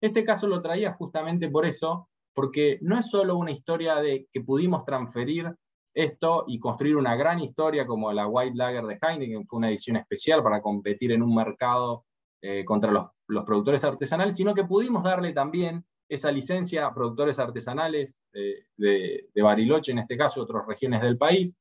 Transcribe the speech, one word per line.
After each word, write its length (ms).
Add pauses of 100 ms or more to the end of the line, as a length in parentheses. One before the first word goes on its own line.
Este 240
caso 220
lo 140
traía 300
justamente 560
por 180
eso, 440 (240)
porque 480
no 180
es 100
solo 280
una 140
historia 440
de 380
que 80
pudimos 420
transferir 720 (380)
esto 540
y 120
construir 380
una 180
gran 240
historia 480
como 240
la 160
White 300
Lager 260
de 180
Heineken, 460
fue 120
una 100
edición 260
especial 480
para 180
competir 520
en 100
un 100
mercado, 680 (380)
eh, 240
contra 260
los, 160 (200)
los 180
productores 400
artesanales, 500
sino 180
que 120
pudimos 380
darle 280
también 540 (240)
esa 240
licencia 520
a 80
productores 460
artesanales, 800 (140)
eh, 320 (100)
de, 580
de 80
Bariloche, 520
en 60
este 180
caso, 240
otras 260
regiones 340
del 160
país 440